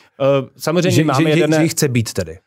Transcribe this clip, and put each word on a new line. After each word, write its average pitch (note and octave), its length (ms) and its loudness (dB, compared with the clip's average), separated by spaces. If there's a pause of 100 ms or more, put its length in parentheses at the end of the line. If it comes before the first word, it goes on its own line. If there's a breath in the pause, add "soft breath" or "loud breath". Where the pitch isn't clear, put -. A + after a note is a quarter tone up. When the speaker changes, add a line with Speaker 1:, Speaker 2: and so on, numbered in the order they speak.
(200 loud breath)
Speaker 1:
Eh, C#3 360 0
samozřejmě E3+ 340 0
Speaker 2:
Že, C3 140 2
Speaker 1:
máme C#3+ 200 2
Speaker 2:
že, D#3 100 0
že, D#3+ 60 2
Speaker 1:
jaderné D#3 160 2
Speaker 2:
že D#3 60 2
ji E3 60 2
chce D3+ 200 -2
být A#2+ 240 -2
tedy. E2+ 340 -8